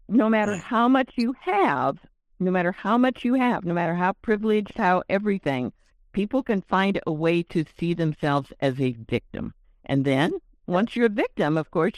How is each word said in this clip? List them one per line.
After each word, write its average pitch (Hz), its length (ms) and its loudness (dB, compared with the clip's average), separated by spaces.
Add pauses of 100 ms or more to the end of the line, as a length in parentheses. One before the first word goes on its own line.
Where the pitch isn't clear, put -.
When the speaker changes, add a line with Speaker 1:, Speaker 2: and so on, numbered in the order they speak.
Speaker 1:
No 220 200 2
matter 214 240 2
Speaker 2:
Right. 180 100 -6
Speaker 1:
how 233 240 0
much 262 300 2
you 247 240 -2
have, 156 580 0 (400)
no 185 140 0
matter 180 180 2
how 202 260 -2
much 247 280 0
you 247 100 0
have, 247 300 0
no 170 100 -2
matter 170 220 -2
how 180 160 0
privileged, 214 640 -2
how 185 320 2
everything, 190 640 -2 (400)
people 208 300 -2
can 196 200 -2
find 190 440 0
a 165 60 -4
way 165 300 0
to 165 220 -2 (140)
see 170 140 -2
themselves 151 580 -2 (100)
as 135 200 0
a 127 120 0 (160)
victim. - 440 -6 (320)
And 139 200 0
then, 143 280 2 (340)
once 185 300 -2
you're 240 100 2
a 226 40 4
victim, 202 480 0
of 151 120 -6
course, 170 280 0